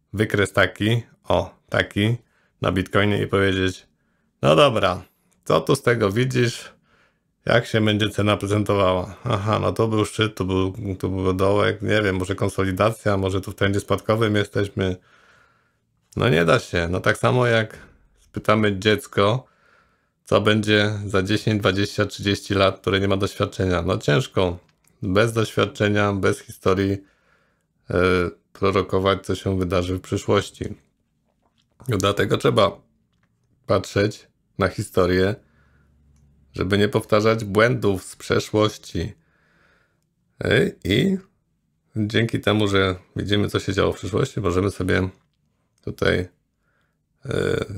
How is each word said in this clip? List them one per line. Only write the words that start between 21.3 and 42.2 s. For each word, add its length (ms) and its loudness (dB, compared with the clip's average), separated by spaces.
dwadzieścia, 460 0
trzydzieści 480 -4
lat, 260 2
które 200 0
nie 80 0
ma 80 2
doświadczenia. 640 -2
No, 160 -2
ciężko. 600 -2
Bez 300 2
doświadczenia, 800 0
bez 260 0
historii, 600 -2
e, 60 0
prorokować, 760 0
co 80 -4
się 240 -2
wydarzy 360 -2
w 60 -6
przyszłości. 720 -2
Dlatego 480 0
trzeba 440 2
patrzeć 600 -2
na 100 2
historię, 640 0
żeby 260 0
nie 100 4
powtarzać 560 0
błędów 600 2
z 120 -18
przeszłości. 960 -2
E, 260 2
i 340 2
dzięki 440 -2